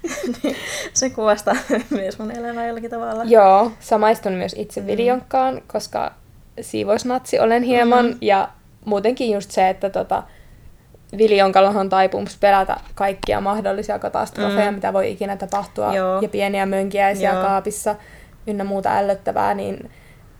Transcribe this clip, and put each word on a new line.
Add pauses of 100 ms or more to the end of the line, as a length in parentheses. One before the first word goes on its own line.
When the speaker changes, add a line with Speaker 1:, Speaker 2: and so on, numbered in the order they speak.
Speaker 1:
<laughs>
Niin (360)
se
kuvastaa (240)
<laughs>
myös
mun
elämää
jollakin
tavalla.
Speaker 2:
Joo,
samaistun
myös
itse
Speaker 1:
Mm.
Speaker 2:
Viljonkkaan,
koska (480)
siivousnatsi
olen
hieman,
Speaker 1:
Mm.
Speaker 2:
ja (360)
muutenkin
just
se,
että
tota, (960)
Viljonkallahan
on
taipumus
pelätä (180)
kaikkia
mahdollisia
katastrofeja,
Speaker 1:
Mm.
Speaker 2:
mitä
voi
ikinä
tapahtua,
Speaker 1:
Joo.
Speaker 2:
ja
pieniä
mönkiäisiä
Speaker 1:
Joo.
Speaker 2:
kaapissa (500)
ynnä
muuta
ällöttävää,
niin (500)